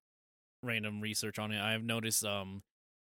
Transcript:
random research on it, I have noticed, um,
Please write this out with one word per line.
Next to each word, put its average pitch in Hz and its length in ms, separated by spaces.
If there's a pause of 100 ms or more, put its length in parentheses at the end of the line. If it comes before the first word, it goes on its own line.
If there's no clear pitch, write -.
(640)
random 107 380
research 107 380
on 107 140
it, 104 80
I 107 120
have 110 120
noticed, 113 400
um, 101 380 (460)